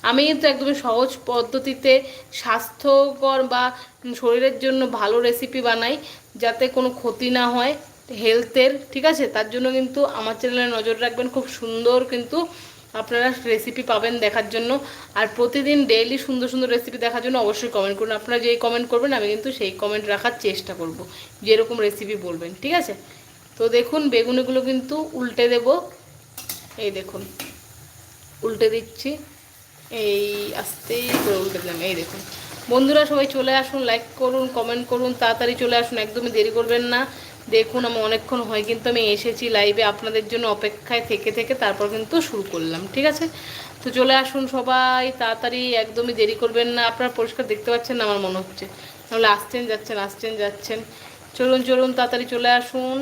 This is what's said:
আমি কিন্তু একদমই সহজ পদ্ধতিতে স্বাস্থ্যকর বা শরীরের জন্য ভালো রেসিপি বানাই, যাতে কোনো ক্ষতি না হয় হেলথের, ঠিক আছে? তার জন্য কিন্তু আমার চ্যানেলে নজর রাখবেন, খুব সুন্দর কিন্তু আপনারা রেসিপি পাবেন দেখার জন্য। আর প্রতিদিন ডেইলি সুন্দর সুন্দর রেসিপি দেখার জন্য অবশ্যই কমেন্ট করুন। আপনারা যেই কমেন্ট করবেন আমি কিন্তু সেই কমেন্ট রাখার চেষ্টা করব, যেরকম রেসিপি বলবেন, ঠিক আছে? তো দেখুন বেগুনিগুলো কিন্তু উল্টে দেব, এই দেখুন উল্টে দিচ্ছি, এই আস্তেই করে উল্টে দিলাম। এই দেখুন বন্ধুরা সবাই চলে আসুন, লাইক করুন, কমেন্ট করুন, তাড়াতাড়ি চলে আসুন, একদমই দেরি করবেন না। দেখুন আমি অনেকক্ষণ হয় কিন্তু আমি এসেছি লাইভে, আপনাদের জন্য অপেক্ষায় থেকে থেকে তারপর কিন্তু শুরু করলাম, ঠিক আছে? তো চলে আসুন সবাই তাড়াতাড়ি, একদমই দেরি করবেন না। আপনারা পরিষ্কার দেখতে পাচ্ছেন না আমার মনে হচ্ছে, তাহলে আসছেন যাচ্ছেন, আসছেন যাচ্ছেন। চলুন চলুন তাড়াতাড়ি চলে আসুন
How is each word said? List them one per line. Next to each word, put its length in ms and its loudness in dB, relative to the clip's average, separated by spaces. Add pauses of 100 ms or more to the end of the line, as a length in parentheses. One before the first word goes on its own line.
আমি 200 6
কিন্তু 240 2
একদমই 320 0
সহজ 260 2 (200)
পদ্ধতিতে 600 2 (480)
স্বাস্থ্যকর 1000 2 (120)
বা 100 2 (580)
শরীরের 440 4
জন্য 160 2 (200)
ভালো 160 4 (100)
রেসিপি 420 0
বানাই, 260 2 (480)
যাতে 220 2 (120)
কোনো 120 2 (120)
ক্ষতি 280 -2 (100)
না 60 4 (100)
হয় 180 2 (500)
হেলথের, 500 4 (200)
ঠিক 180 -4
আছে? 140 2 (100)
তার 200 0
জন্য 120 0 (100)
কিন্তু 240 0 (180)
আমার 220 -2
চ্যানেলে 260 0 (100)
নজর 280 0
রাখবেন, 300 -2
খুব 100 -2 (140)
সুন্দর 400 2 (140)
কিন্তু 260 -2 (640)
আপনারা 280 2 (240)
রেসিপি 380 -2
পাবেন 240 2 (100)
দেখার 300 2
জন্য। 160 -2 (480)
আর 80 4 (100)
প্রতিদিন 420 2 (120)
ডেইলি 360 4
সুন্দর 260 -2
সুন্দর 220 0
রেসিপি 320 -4
দেখার 180 -2
জন্য 200 0
অবশ্যই 320 -2
কমেন্ট 220 0
করুন। 200 -2
আপনারা 260 -2
যেই 200 2
কমেন্ট 280 0
করবেন 260 2
আমি 160 0
কিন্তু 140 -6 (100)
সেই 140 -2 (100)
কমেন্ট 300 -2
রাখার 220 0 (100)
চেষ্টা 360 -2
করব, 180 -8 (480)
যেরকম 380 4
রেসিপি 320 -4 (100)
বলবেন, 240 -8 (120)
ঠিক 180 -2
আছে? 120 -8 (640)
তো 60 -4 (140)
দেখুন 240 2 (140)
বেগুনিগুলো 540 2
কিন্তু 280 -2 (220)
উল্টে 260 0 (100)
দেব, 120 2 (1160)
এই 140 -2
দেখুন 240 -12 (1200)
উল্টে 280 2
দিচ্ছি, 360 -6 (960)
এই 220 0 (360)
আস্তেই 440 -6 (180)
করে 180 2
উল্টে 200 -4
দিলাম। 160 -8 (100)
এই 120 -2
দেখুন 200 -10 (520)
বন্ধুরা 380 6
সবাই 160 4 (100)
চলে 160 0 (100)
আসুন, 180 -4 (100)
লাইক 140 0 (160)
করুন, 240 0 (120)
কমেন্ট 360 -2
করুন, 180 0 (100)
তাড়াতাড়ি 420 2
চলে 200 2
আসুন, 220 -4
একদমই 320 -6
দেরি 220 4
করবেন 260 2 (100)
না। 80 2 (540)
দেখুন 320 2
আমি 100 -2 (100)
অনেকক্ষণ 400 -2
হয় 220 -2
কিন্তু 220 -2
আমি 100 2 (140)
এসেছি 280 -4 (120)
লাইভে, 260 4 (100)
আপনাদের 400 -2
জন্য 120 -2 (120)
অপেক্ষায় 540 -4
থেকে 280 -2
থেকে 140 -2 (100)
তারপর 320 0
কিন্তু 220 -2 (120)
শুরু 240 -6
করলাম, 300 -4 (120)
ঠিক 180 0
আছে? 120 -4 (560)
তো 60 -10 (120)
চলে 240 6
আসুন 200 -4 (140)
সবাই 480 2 (160)
তাড়াতাড়ি, 420 -2 (200)
একদমই 380 -4
দেরি 220 2
করবেন 340 2
না। 140 2
আপনারা 280 -2
পরিষ্কার 340 -2
দেখতে 200 -4
পাচ্ছেন 260 -2
না 80 0
আমার 200 0
মনে 160 -2
হচ্ছে, 220 -12 (420)
তাহলে 300 4
আসছেন 340 -6
যাচ্ছেন, 260 -6 (100)
আসছেন 260 -8 (100)
যাচ্ছেন। 360 -6 (580)
চলুন 320 4
চলুন 300 4
তাড়াতাড়ি 360 0
চলে 160 2 (100)
আসুন 420 -4